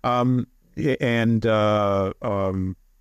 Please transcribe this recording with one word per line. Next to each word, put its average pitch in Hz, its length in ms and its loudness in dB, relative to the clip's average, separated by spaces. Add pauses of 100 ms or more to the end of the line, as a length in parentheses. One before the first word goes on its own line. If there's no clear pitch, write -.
Um, 123 440 0 (300)
a-, 139 260 -2
and, 117 420 0
uh, 104 760 2
um, 95 540 -4 (260)